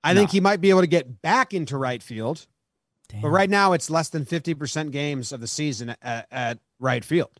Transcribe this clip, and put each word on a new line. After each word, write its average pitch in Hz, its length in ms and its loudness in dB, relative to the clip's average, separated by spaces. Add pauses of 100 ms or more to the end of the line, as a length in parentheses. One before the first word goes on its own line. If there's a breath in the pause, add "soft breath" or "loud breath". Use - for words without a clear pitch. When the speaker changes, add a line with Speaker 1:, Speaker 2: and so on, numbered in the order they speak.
Speaker 1:
I 165 100 4
think 196 160 6
Speaker 2:
No. - 20 -4
Speaker 1:
he 196 80 2
might 196 220 2
be 196 80 6
able 185 120 6
to 175 60 4
get 127 340 0
back 226 320 2
into 143 240 -4
right 127 260 -4
field, 117 440 -6 (600)
Speaker 3:
Damn. 104 140 -14
Speaker 1:
but 147 80 0
right 190 200 4
now 196 240 4
it's - 160 -2
less 160 200 -2
than 147 160 -6
fifty 170 280 -4
percent 147 380 -6
games 143 400 -6
of 131 80 -12
the 113 80 -10
season 120 540 -6
at, 117 300 -8
at 120 280 -6 (200)
right 123 260 -2
field. 160 340 -2